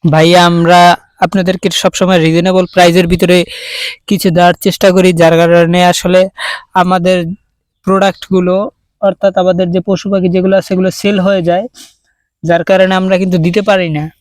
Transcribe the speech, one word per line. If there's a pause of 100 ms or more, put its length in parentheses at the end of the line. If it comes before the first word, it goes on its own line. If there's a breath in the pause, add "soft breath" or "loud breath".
ভাই,
আমরা (220)
আপনাদেরকে
সবসময়
রিজনেবল
প্রাইসের
ভিতরে (600 loud breath)
কিছু
দেওয়ার
চেষ্টা
করি,
যার
কারণে
আসলে (460 loud breath)
আমাদের (600)
প্রোডাক্টগুলো, (300)
অর্থাৎ
আমাদের
যে
পশু
পাখি
যেগুলো
আছে,
সেগুলো
সেল
হয়ে
যায়, (760 soft breath)
যার
কারণে
আমরা
কিন্তু
দিতে
পারি
না। (100)